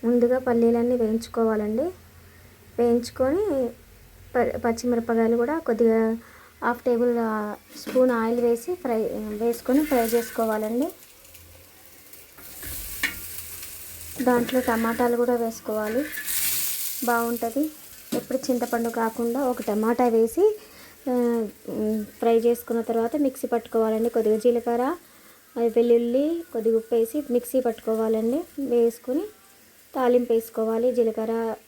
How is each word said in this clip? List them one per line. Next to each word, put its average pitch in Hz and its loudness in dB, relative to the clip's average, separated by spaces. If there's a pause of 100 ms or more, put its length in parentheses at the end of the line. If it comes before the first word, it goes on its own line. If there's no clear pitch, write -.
ముందుగా 240 4
పల్లీలన్నీ 233 2
వేయించుకోవాలండి. 220 0 (960)
వేయించుకొని 254 2 (640)
ప-, 240 2
పచ్చిమిరపకాయలు 233 2
కూడా 262 0
కొద్దిగా 226 2 (460)
హాఫ్ 240 -2
టేబుల్, 240 2
ఆ, 214 -4 (200)
స్పూన్ 254 2
ఆయిల్ 233 0
వేసి 233 0
ఫ్రై, 233 -2 (120)
వేసుకొని 226 0
ఫ్రై 254 2
చేసుకోవాలండి. 226 0 (3250)
దాంట్లో 247 0
టమాటాలు 233 0
కూడా 240 0
వేసుకోవాలి, 226 -4 (1000)
బాగుంటుంది. 233 -2 (460)
ఎప్పుడు 247 -4 (120)
చింతపండు 233 -2
కాకుండా 233 -2
ఒక 247 -4
టమాటా 226 2
వేసి, 233 2 (520)
ఆ, 240 0 (720)
ఫ్రై 233 4
చేసుకున్న 233 0
తర్వాత 226 -2
మిక్సీ 277 0
పట్టుకోవాలండి. 226 0
కొద్దిగా 220 2
జీలకర్ర, 240 0 (600)
అది 233 2
వెల్లుల్లి, 240 2
కొద్దిగా 226 2
ఉప్పు 226 -2
వేసి 233 0
మిక్సీ 240 0
పట్టుకోవాలండి. 226 0 (140)
వేసుకొని 240 0 (680)
తాలింపు 247 4
వేసుకోవాలి, 226 0
జీలకర్ర, 226 0 (140)